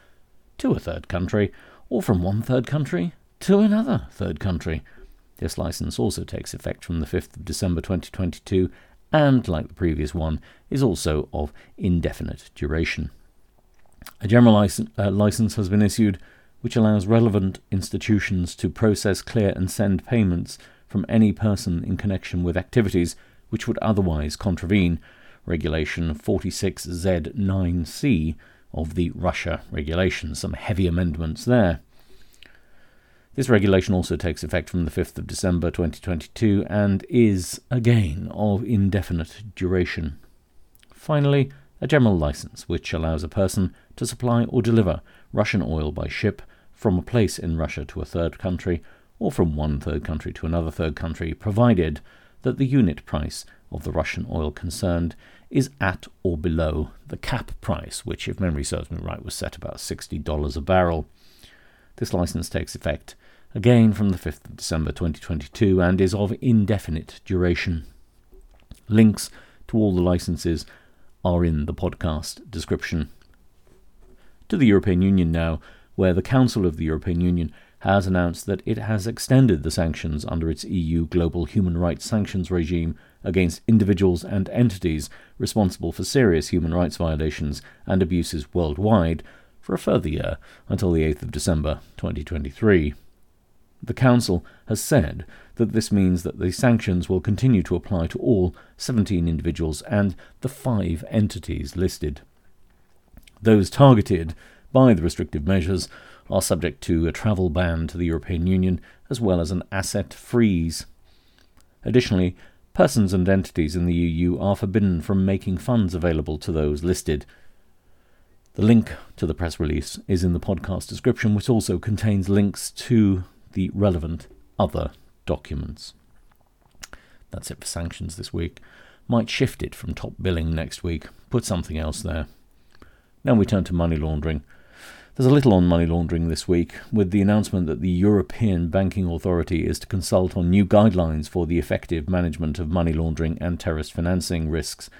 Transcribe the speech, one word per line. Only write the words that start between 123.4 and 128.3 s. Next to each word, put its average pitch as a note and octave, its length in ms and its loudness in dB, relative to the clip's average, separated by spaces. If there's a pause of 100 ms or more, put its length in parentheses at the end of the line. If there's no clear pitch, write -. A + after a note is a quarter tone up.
the F#2 200 -4
relevant E2+ 540 -2 (320)
other - 320 -2 (340)
documents. - 680 -8 (1400)
That's F2 180 -12
it - 120 -14
for - 40 -16
sanctions E2+ 500 -8
this - 180 -12